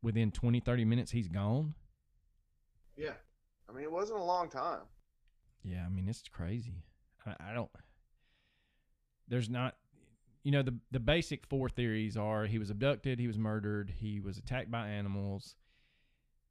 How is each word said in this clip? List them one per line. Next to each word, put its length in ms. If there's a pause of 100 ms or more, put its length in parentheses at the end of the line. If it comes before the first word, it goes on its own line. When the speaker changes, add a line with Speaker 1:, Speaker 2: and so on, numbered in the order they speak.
Speaker 1:
within 300
twenty, 280
thirty 240
minutes, 280
he's 160
gone. 480 (1200)
Speaker 2:
Yeah. 160 (560)
I 40
mean, 100
it 80
wasn't 280
a 40
long 260
time. 320 (840)
Speaker 1:
Yeah, 220
I 40
mean, 180
it's 200
crazy. 560 (420)
I, 260
I 20
don't, 160 (1600)
there's 220
not, 260 (680)
you 100
know, 100
the, 100 (160)
the 120
basic 440
four 220
theories 480
are 300
he 120
was 120
abducted, 500
he 80
was 100
murdered, 600
he 240
was 160
attacked 340
by 160
animals, 680 (920)